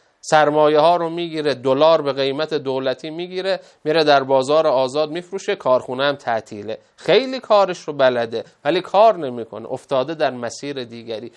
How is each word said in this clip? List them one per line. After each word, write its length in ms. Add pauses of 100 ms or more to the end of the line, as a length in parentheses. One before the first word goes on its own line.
(200)
سرمایه 580
ها 180
رو 140
می‌گیره، 440
دلار 480
به 100
قیمت 420
دولتی 560
می‌گیره، 500 (240)
میره 200
در 180
بازار 440
آزاد 440
می‌فروشه، 460
کارخونه 480
هم 120
تعطیله، 640 (180)
خیلی 440
کارش 400
رو 120
بلده 520 (200)
ولی 160
کار 360
نمی‌کنه، 520
افتاده 460
در 160
مسیر 540
دیگری. 520